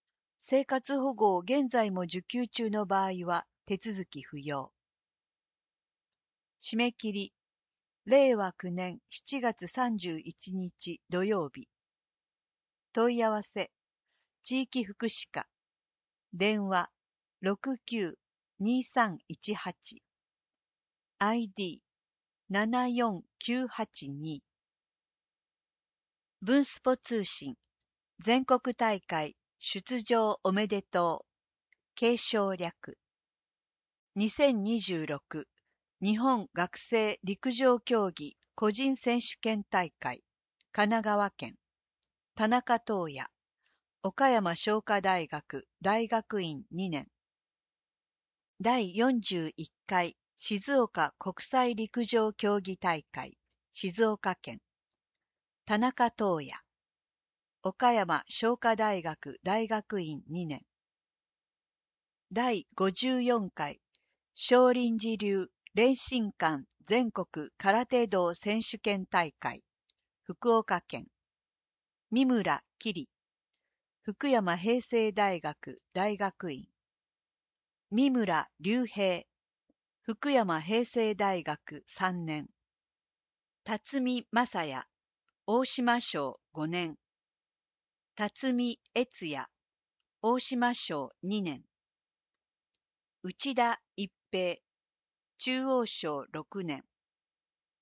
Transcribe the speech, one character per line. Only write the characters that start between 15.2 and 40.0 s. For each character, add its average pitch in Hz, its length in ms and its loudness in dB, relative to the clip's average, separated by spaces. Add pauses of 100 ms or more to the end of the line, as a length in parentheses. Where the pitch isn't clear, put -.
課。 - 160 -8 (840)
電 202 320 0
話、 185 240 0 (500)
六 202 460 -2
九 208 320 -4 (420)
二 240 240 2
三 214 440 0
一 208 260 -8
八。 - 480 -10 (1200)
ア 214 160 2
イ 226 200 -4
デ 202 80 -4
ィ 170 120 -4
ー、 - 40 -18 (680)
七 226 380 0
四 240 360 0 (140)
九 247 300 -2
八 - 420 -8
二。 147 340 -8 (2000)
文 262 240 4
ス - 160 -8
ポ 254 160 2
通 226 260 -4
信、 139 320 -8 (640)
全 254 260 2
国 254 300 2
大 214 280 0
会 156 360 -4 (260)
出 233 380 -6
場 220 420 2
お 190 80 4
め 208 140 2
で 202 160 -2
と 170 460 0
う。 - 40 -20 (600)
継 233 240 2
承 196 380 0
略。 - 420 -10 (1200)
二 208 160 0
千 262 320 4
二 226 160 0
十 180 260 -2
六 147 420 -8 (540)
日 208 160 2
本 247 380 2
学 - 240 -4
生 220 440 0
陸 202 280 -4
上 247 280 4
競 214 300 2
技 147 260 -10 (200)
個 214 160 2
人 262 240 0
選 240 240 0
手 - 200 -4
権 220 240 -2
大 180 280 0
会、 - 320 -8 (480)